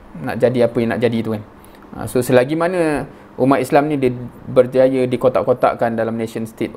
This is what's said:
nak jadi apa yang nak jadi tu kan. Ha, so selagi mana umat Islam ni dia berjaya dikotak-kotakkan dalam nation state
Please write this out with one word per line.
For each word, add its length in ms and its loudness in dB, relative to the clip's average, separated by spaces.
nak 200 -8
jadi 280 2
apa 120 -4
yang 120 -2
nak 80 -4
jadi 200 0
tu 160 -6
kan. 60 -12
Ha, 120 -10
so 160 -2
selagi 320 2
mana 560 -2
umat 240 2
Islam 320 2
ni 80 -2
dia 160 0
berjaya 640 2
dikotak-kotakkan 880 0
dalam 160 -2
nation 320 -6
state 320 -6